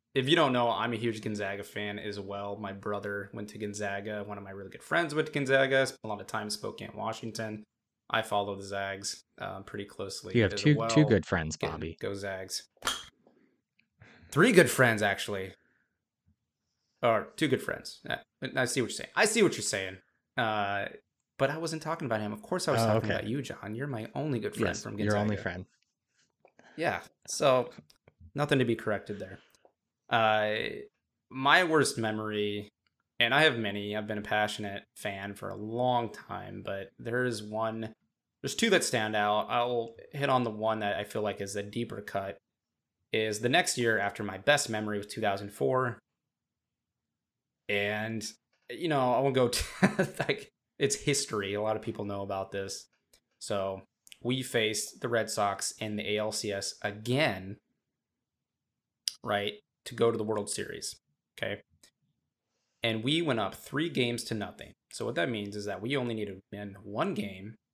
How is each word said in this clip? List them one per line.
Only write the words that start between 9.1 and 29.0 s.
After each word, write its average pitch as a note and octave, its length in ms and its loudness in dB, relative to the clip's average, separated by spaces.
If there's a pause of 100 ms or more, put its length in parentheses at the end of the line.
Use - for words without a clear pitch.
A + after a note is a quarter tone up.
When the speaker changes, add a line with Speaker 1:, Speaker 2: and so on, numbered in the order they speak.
Speaker 1:
uh, G2 220 -8
pretty G2+ 220 -8
closely G2 520 -8
Speaker 2:
You A#2 80 8
have G2 100 2
Speaker 1:
as G#2 60 -4
Speaker 2:
two, D3 160 8
Speaker 1:
well. A2+ 120 0
Speaker 2:
two A2+ 180 6
good G#2 200 6
friends, D#2+ 300 -2
Speaker 1:
Again, - 160 -4
Speaker 2:
Bobby. D#2+ 280 -8
Speaker 1:
go G2+ 140 -6
Zags. F#2+ 540 -8 (1600)
Three G#3 220 8
good E3 180 10
friends, A#2 320 6
actually. G2 520 -2 (1500)
Or A2+ 360 4
two D#3+ 100 2
good C3+ 160 2
friends. - 460 -8
I, - 100 -4 (380)
I C3 80 4
see B2 180 0
what G#2+ 80 -2
you're - 60 -6
saying. - 180 -10
I G3 100 4
see G#3+ 200 4
what D#3+ 80 6
you're - 100 -6
saying. F#2+ 360 -4 (380)
Uh, G2+ 500 0 (520)
but C3+ 100 4
I D3 100 -4
wasn't D#3+ 220 -4
talking D#3+ 260 -4
about A2+ 140 0
him. G#2 120 -2
Of G#2+ 100 -10
course - 240 -4
I D#3 60 4
was A#2 100 4
Speaker 2:
Oh, A2+ 40 4
Speaker 1:
talking A2 240 2
Speaker 2:
okay. - 40 0
Speaker 1:
about - 140 -4
you, B2+ 120 -2
John. G#2+ 360 -8
You're C3+ 100 -6
my A#2 300 -6
only C3+ 240 -2
good G#2 140 -4
friend G2 200 0
Speaker 2:
Yes, - 80 -8
Speaker 1:
from G#2+ 160 -8
Speaker 2:
your G#2 180 2
only G#2 200 2
Speaker 1:
Gonzaga. - 60 -8
Speaker 2:
friend. F2+ 220 -4 (1120)
Speaker 1:
Yeah. C#3 240 0 (280)
So, B2+ 420 4 (640)
nothing D3 240 4
to B2+ 60 4
be A#2 100 4
corrected G#2 460 -4